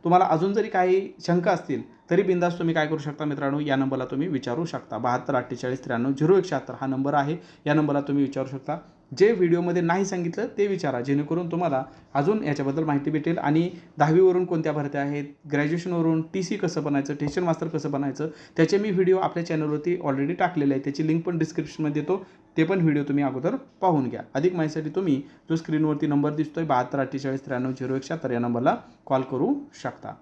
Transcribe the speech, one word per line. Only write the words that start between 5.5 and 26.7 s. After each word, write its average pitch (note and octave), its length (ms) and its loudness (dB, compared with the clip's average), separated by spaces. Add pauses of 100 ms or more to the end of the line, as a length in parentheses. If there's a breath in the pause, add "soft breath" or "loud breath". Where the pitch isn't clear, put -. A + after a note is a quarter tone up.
त्र्याण्णव B2+ 260 -2
झिरो D#3 260 4
एक F3+ 80 2
शहात्तर C3 360 -4
हा C3+ 60 -4
नंबर C3+ 260 -2
आहे, D3 240 0 (300 loud breath)
या D3 60 2
नंबरला D3 280 2
तुम्ही C#3 220 0
विचारू C3 240 -2
शकता. C#3 300 -8 (400 loud breath)
जे G#3 140 6
व्हिडिओमध्ये F3 500 2
नाही F3 240 2
सांगितलं F3+ 400 -4 (120)
ते G3+ 100 2
विचारा, D3+ 340 -2
जेणेकरून D3 500 -2
तुम्हाला D#3 320 0 (300 loud breath)
अजून F#3+ 300 2
याच्याबद्दल D3 400 0
माहिती C#3+ 280 0
भेटेल. D#3+ 260 0
आणि D#3 320 2 (280 loud breath)
दहावीवरून F3+ 480 6
कोणत्या D#3+ 260 -2
भरत्या C#3+ 300 -2
आहेत, C#3+ 240 -4 (260)
ग्रॅज्युएशनवरून D#3+ 680 0
टीसी F#3+ 340 -4
कसं D#3+ 280 -2
बनायचं, C#3+ 300 0
स्टेशन D3 300 -2
मास्टर E3 240 0
कसं D3+ 240 -4
बनायचं, C#3+ 360 -2 (300 loud breath)
त्याचे E3 200 4
मी G#3 140 0
व्हिडिओ F#3 260 4
आपल्या F#3 280 -2
चॅनलवरती D#3 600 -2
already C#3+ 280 0
टाकलेले E3+ 400 2
आहे, C3+ 100 -2
त्याची D#3 240 -2
लिंक E3 160 2
पण F3 140 -2
डिस्क्रिप्शनमध्ये D#3 640 -2
देतो, F#3+ 240 -2 (320 loud breath)
ते D#3+ 60 4
पण F#3 180 2
व्हिडिओ D3 220 4
तुम्ही C#3+ 200 0
अगोदर C3+ 320 -2 (260)
पाहून D#3 280 2
घ्या. A2+ 120 -8 (120)
अधिक F3 220 0
माहितीसाठी D#3 340 -4
तुम्ही D3+ 320 0 (280 loud breath)
जो D#3+ 60 2
स्क्रीनवरती D#3 520 0
नंबर D3 260 0
दिसतोय D#3 300 -4
बहात्तर C3+ 360 0